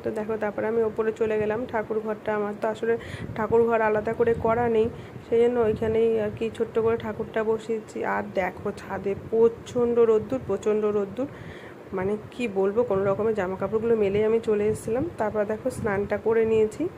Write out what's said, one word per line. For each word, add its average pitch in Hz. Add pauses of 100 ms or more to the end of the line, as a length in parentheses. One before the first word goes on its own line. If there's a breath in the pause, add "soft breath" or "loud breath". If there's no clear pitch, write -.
তো 226
দেখো, 214 (100)
তারপরে 208
আমি 233
ওপরে 220
চলে 220
গেলাম। 214 (120)
ঠাকুর 214
ঘরটা 214
আমার 208
তো -
আসলে 226 (420 loud breath)
ঠাকুর 226
ঘর 226 (100)
আলাদা 214
করে 233 (120)
করা 226 (100)
নেই, 220 (380 loud breath)
সেই 226
জন্য 247 (100)
ওইখানেই 226 (160)
আর 208
কি 226 (120)
ছোট্ট 226 (100)
করে 226 (100)
ঠাকুরটা 214 (100)
বসিয়েছি। 220 (180)
আর 208 (140)
দেখো, 185 (140)
ছাদে 196 (180)
প্রচণ্ড 233 (140)
রোদ্দুর, 220
প্রচণ্ড 214 (140)
রোদ্দুর, 202 (680 loud breath)
মানে 190 (200)
কি 247 (160)
বলবো, 196 (100)
কোনো 190
রকমে 208
জামা 185
কাপড়গুলো 220
মেলেই 202
আমি 226
চলে 208
এসেছিলাম। 226 (160)
তারপর 214 (100)
দেখো, 214 (100)
স্নানটা 202
করে 226
নিয়েছি 220 (140)